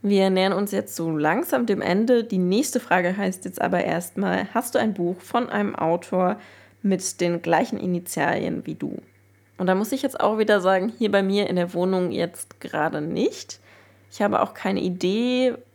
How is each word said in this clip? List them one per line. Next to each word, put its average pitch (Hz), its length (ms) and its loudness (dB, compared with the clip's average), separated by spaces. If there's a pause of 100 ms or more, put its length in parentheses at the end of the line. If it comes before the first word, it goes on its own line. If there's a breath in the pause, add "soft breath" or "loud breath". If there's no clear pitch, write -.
Wir 196 280 4
nähern 185 220 4
uns 202 200 -2
jetzt 202 240 -4
so 165 200 -2
langsam 233 500 0
dem 202 140 0
Ende. 226 440 2
Die 202 140 -4
nächste 202 420 0
Frage 180 360 0
heißt 190 280 -4
jetzt 185 160 -8
aber 180 240 2
erstmal, 185 720 -2
hast - 200 -4
du 254 40 4
ein 220 160 0
Buch 180 260 -4
von - 280 -4
einem 208 280 -2
Autor 180 600 0 (460 loud breath)
mit 190 380 -2
den 175 220 0
gleichen 170 360 0
Initialien 165 880 -2
wie 160 80 -8
du? - 260 -8 (580)
Und 185 80 -2
da 185 80 4
muss 202 180 -2
ich 269 100 -4
jetzt 262 180 -4
auch 214 180 2
wieder 214 220 4
sagen, 185 360 2
hier 214 140 0
bei 196 120 4
mir 196 260 2
in 180 80 0
der 175 180 0
Wohnung 180 380 0
jetzt - 480 -6
gerade 156 400 -2
nicht. - 600 -4 (500 soft breath)
Ich - 120 -4
habe 208 180 2
auch - 140 0
keine - 260 -2
Idee 233 760 0 (200)